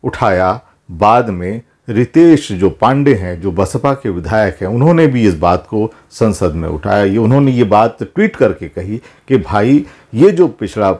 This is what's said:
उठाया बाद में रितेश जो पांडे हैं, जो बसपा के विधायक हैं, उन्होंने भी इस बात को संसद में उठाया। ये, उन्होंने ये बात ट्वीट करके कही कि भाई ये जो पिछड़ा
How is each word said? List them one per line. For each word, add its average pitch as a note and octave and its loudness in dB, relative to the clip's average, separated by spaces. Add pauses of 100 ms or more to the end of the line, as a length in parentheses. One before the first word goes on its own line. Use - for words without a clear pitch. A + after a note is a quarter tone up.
उठाया G2+ 0 (300)
बाद A2 2
में F#2+ -8 (280)
रितेश C3+ 2
जो F#2 0
पांडे C3+ 0
हैं, F2+ -6
जो F#2+ -4
बसपा G2+ -2
के C3+ -8
विधायक F#2+ -2
हैं, F#2 -6
उन्होंने D#3 2
भी B2 0
इस F2+ 2
बात F2 -2
को A2 -4 (180)
संसद G2 -2
में D#2+ -6
उठाया। G2+ -2
ये, G2 0
उन्होंने C3 2
ये A#2+ 2
बात G#2+ 2
ट्वीट G#3 -2
करके G2 -2
कही F#2+ -10
कि - -6
भाई A2+ 0 (280)
ये D#3 4
जो E3+ 2
पिछड़ा G2 -2